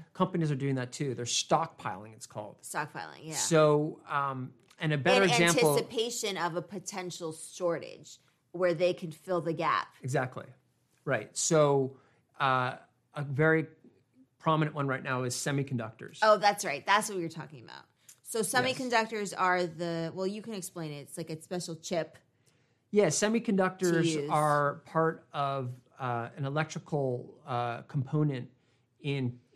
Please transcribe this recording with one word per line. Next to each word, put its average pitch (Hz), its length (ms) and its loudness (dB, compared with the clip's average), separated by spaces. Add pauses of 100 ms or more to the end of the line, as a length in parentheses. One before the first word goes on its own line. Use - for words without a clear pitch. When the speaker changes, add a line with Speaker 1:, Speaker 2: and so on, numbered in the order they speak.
(140)
Speaker 1:
Companies 185 360 0
are 147 60 0
doing 135 200 0
that 127 180 -4
too. 139 200 -4
They're 120 120 -8
stockpiling, 110 880 -2
it's 107 120 -18
called. 104 380 -12
Speaker 2:
Stockpiling, 104 600 -8
yeah. 156 120 -12
Speaker 1:
So, 151 640 4 (100)
um, 135 420 -4 (280)
and 156 140 0
a 147 40 2
better 175 260 6
Speaker 2:
In 185 60 6
Speaker 1:
example 165 440 6
Speaker 2:
anticipation 226 640 -2
of 165 180 -4
a 180 60 -2
potential 180 720 -10
shortage - 840 -6 (360)
where 175 200 2
they 180 200 2
can 180 180 -10
fill 175 300 -4
the 165 120 -4
gap. 147 340 0 (160)
Speaker 1:
Exactly. 127 420 -4 (580)
Right. 120 340 -2
So, 143 600 4 (420)
uh, 131 360 0 (420)
a 147 60 -4
very 156 420 2 (720)
prominent 156 360 0
one 139 120 -2
right 131 160 -4
now 127 200 -2
is 123 120 -4
semiconductors. 131 840 -4
Speaker 2:
Oh, 214 160 8
that's 208 280 2
right. 143 200 -6
That's 202 240 2
what 196 80 -6
we 170 60 -2
were 165 60 -4
talking 143 340 -14
about. - 200 -18 (440)
So 226 120 -4
Speaker 1:
Yes. 220 120 -2
Speaker 2:
semiconductors 247 880 0
are 180 280 4
the, 165 480 -4
well, 190 140 -4
you 208 140 -6
can 220 120 -12
explain 170 380 -10
it. 143 100 -12
It's - 160 -16
like 165 120 -8
a 160 120 -10
special 175 340 -8
chip. 160 420 -4 (760)
Speaker 1:
Yeah, 202 140 6
semiconductors 185 960 2
Speaker 2:
To 160 60 4 (140)
use. 143 80 -6
Speaker 1:
are 147 560 2
part 165 460 0
of, 139 400 -2 (260)
uh, 120 380 -4
an 147 80 -6
electrical, 143 920 -4 (120)
uh, 120 360 -4
component 143 680 -2 (500)
in, 135 400 -4 (160)